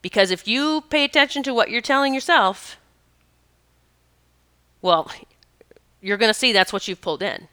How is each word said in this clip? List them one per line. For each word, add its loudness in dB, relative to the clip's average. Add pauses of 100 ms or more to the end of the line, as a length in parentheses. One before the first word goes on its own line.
Because 2
if -4
you 0
pay 0
attention 0
to -4
what 2
you're -2
telling 0
yourself, 0 (2000)
well, 2 (920)
you're -4
gonna 2
see 0
that's 2
what -6
you've -10
pulled -6
in. -8